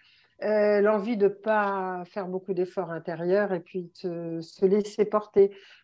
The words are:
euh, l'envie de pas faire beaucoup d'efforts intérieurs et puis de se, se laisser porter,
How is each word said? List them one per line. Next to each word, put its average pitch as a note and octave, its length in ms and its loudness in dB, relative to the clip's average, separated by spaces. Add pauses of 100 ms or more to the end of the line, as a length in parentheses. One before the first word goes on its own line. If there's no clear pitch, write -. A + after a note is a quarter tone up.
(420)
euh, G#3 380 2
l'envie G#3+ 360 2
de G3+ 120 4
pas G3 800 -2
faire F#3+ 200 -8
beaucoup F#3 280 -6
d'efforts F3+ 360 -4
intérieurs F3 600 -2
et E3+ 80 -2
puis F3+ 240 -10
de E3+ 100 -18
se, E3+ 460 -8
se E3 260 -2
laisser G3+ 380 0
porter, G3+ 520 2 (280)